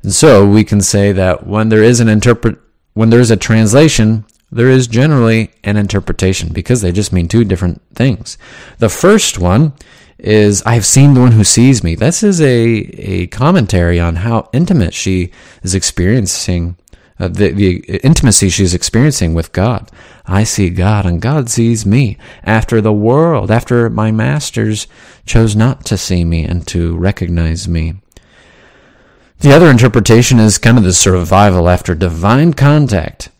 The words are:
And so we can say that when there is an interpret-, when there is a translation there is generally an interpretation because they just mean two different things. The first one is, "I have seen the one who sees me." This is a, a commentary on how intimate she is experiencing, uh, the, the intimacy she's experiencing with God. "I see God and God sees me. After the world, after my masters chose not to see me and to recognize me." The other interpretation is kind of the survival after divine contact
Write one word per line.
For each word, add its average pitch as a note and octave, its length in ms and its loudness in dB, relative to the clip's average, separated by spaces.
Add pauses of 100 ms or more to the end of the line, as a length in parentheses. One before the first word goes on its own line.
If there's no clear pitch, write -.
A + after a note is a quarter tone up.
And G2 100 -6
so A2+ 320 4
we G#2 200 4
can G2+ 160 0
say G2+ 320 0
that F#2 340 -2
when A2 220 -2
there A2 140 4
is A#2+ 180 4
an A2+ 80 2
interpret-, G#2+ 500 0 (340)
when A2+ 160 0
there A#2+ 120 4
is A2+ 100 2
a A2 60 2
translation A2 880 2 (300)
there A#2+ 140 2
is C3 180 2
generally A#2 640 0 (140)
an G2+ 100 -2
interpretation F#2+ 760 -4
because A2 280 -2
they F2 120 -2
just G2+ 180 -4
mean F2 160 -2
two A#2 160 0
different F#2 380 -4 (120)
things. - 440 -4 (420)
The A2+ 100 0
first - 480 0
one G2+ 360 0 (440)
is, G#2 480 2
"I A2 100 0
have G#2+ 100 -2
seen C#3 280 4
the B2+ 60 4
one B2 140 4
who G#2+ 100 4
sees A#2+ 400 2
me." E2 100 -2
This A#2+ 300 -2
is G3 160 0
a, D3+ 80 2
a G#2+ 800 -2
commentary F#2+ 720 0
on E2+ 160 -2
how A2 380 -4
intimate D3 400 0
she F2+ 380 -4 (300)
is F#2 140 -6
experiencing, F2+ 1000 -4 (420)
uh, F#2 80 -6
the, F2+ 240 -2
the F#2+ 500 -4
intimacy C3 460 2
she's F2+ 260 -2
experiencing A2 600 -2
with E2 180 -6
God. G#2 400 -4 (340)
"I G2 200 0
see G2 240 -2
God F#2+ 360 -2
and F2 160 -2
God C3 280 -4
sees A2+ 360 -2
me. G#2+ 320 0 (280)
After A2 340 0
the G#2+ 140 0
world, A#2 580 0
after A#2 380 0
my A2 220 -2
masters A2 760 -4 (380)
chose A2+ 280 2
not A2 340 -2
to G#2 100 -4
see F2 260 -4
me E2 220 -2
and E2+ 220 -6
to E2+ 280 -4
recognize E2+ 720 -4
me." E2 280 -4 (1400)
The C#3 120 4
other D#3+ 180 6
interpretation A#2+ 680 2
is G#2+ 180 2
kind A#2 200 2
of G#2+ 80 2
the F#2 80 0
survival F#2 720 2
after F2+ 260 -2
divine G2 600 0
contact C#3 760 0 (100)